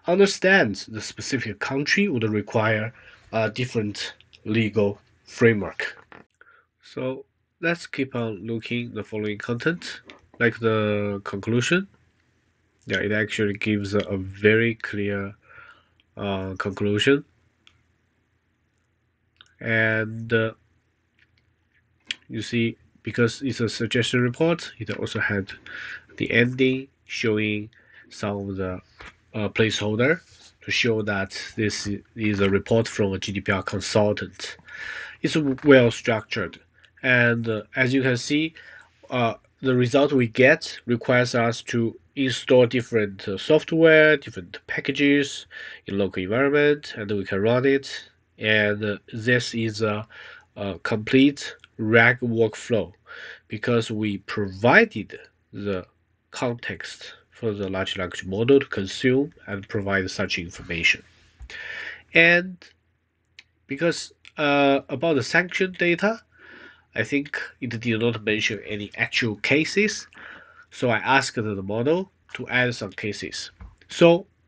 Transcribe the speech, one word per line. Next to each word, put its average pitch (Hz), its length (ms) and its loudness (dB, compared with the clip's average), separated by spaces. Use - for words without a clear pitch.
understands 185 800 2
the 110 140 -10
specific 110 580 -8
country 147 500 0
would 127 140 -2
require 110 720 0
a 110 180 0
different 110 640 -6
legal 107 560 0
framework. - 720 0
So 131 420 -8
let's 170 260 -2
keep 131 280 -4
on 113 320 -4
looking 117 480 -6
the 107 80 -6
following 107 360 -6
content, 123 640 -6
like 113 220 0
the 104 640 0
conclusion. 123 640 -2
Yeah, 98 120 -2
it 95 120 -2
actually 107 440 -2
gives 101 400 -2
a, 104 60 2
a 98 180 -4
very 107 580 2
clear, 101 580 -6
uh, 95 420 -6
conclusion. 104 680 0
And, 113 720 -2
uh, 113 200 2
you 113 140 -8
see, 117 340 -2
because 117 380 -2
it's 131 200 -6
a 113 80 0
suggestion 120 520 -2
report, 160 580 0
it 110 120 -8
also 110 280 -8
had 101 320 -2
the - 120 -2
ending 131 580 2
showing 107 640 -4
some 101 400 -6
of 95 60 -8
the, 92 240 -6
uh, 104 140 -4
placeholder 110 720 0
to - 100 -12
show 113 320 0
that 101 340 -4
this 104 320 -2
i-, 101 140 -6
is 107 260 -2
a 98 100 2
report 98 360 2
from 98 280 -2
a 95 40 -4
G 98 140 -6
D 98 80 -6
P 95 120 -4
R 92 100 -2
consultant. - 960 -2
It's 151 120 -2
w-, 143 300 0
well 131 260 10
structured. 110 720 -4
And, 120 460 4
uh, 107 140 -2
as 127 200 2
you 135 80 4
can 127 140 2
see, 151 380 -2
uh, 117 240 0
the 131 140 2
result 135 380 4
we 127 140 4
get 127 600 4
requires 120 480 2
us 117 280 0
to 113 360 -2
install 127 500 4
different, 110 600 -2
uh, 98 100 -4
software, 156 800 6
different 98 500 -12
packages 143 800 0
in 98 120 -4
local 95 240 -2
environment, 143 760 2
and 107 140 -8
we 101 140 -2
can 98 160 -2
run 120 240 2
it. 139 460 0
And, 107 460 2
uh, 101 140 -2
this 120 420 0
is 113 280 -4
a, 107 240 -2
a 98 240 -6
complete 131 760 2
rag 117 440 4
workflow 113 720 0
because 117 420 -2
we 107 280 -2
provided 120 1000 2
the 101 320 -6
context - 840 -8
for 113 220 -4
the 101 160 -4
large 95 280 -4
language 92 280 -6
model 117 340 4
to 135 80 2
consume 127 640 -2
and 101 220 -10
provide 98 420 -2
such - 280 -4
information. - 640 -4
And 175 420 4
because, 156 460 -2
uh, 143 520 4
about 147 260 0
the 131 80 2
sanction 180 560 0
data, 180 420 2
I 110 60 0
think 143 380 -2
it 117 200 -6
did 113 200 -2
not 110 240 0
mention 107 420 -2
any 104 300 -8
actual 110 400 -2
cases. 156 720 0
So 127 200 -2
I 110 80 2
asked 127 380 2
the 107 260 -4
model 127 480 -2
to 123 140 -10
add 123 260 0
some 101 180 -8
cases. - 580 -8
So 170 380 6